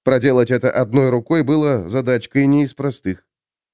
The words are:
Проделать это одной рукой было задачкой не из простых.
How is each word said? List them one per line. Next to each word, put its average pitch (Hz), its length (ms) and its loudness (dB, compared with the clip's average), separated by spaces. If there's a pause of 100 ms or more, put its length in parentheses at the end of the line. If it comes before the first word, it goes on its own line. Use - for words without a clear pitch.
Проделать 127 460 2
это 120 200 0
одной 131 380 0
рукой 123 340 0
было 135 460 -2
задачкой 127 580 -2
не 143 180 2
из 131 100 -8
простых. 127 500 -6 (500)